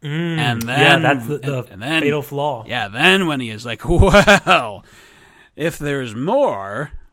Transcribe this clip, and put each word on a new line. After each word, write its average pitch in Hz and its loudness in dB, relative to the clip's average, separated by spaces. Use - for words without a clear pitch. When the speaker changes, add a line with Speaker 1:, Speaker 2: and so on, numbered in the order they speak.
Speaker 1:
Mm, 160 -4
Speaker 2:
And 120 -2
Speaker 1:
yeah, 120 -4
Speaker 2:
then, 165 0
Speaker 1:
that's 131 0
the, 147 -6
the 131 -4
Speaker 2:
and, 117 -10
and 95 -16
then, 156 -2
Speaker 1:
fatal 147 -2
flaw. 139 -6
Speaker 2:
yeah, 107 -4
then 175 2
when 147 -2
he 120 -6
is 110 -10
like, 113 -8
<laughs> - -6
"Well, 175 4
if 151 -6
there's 139 -6
more, 135 -2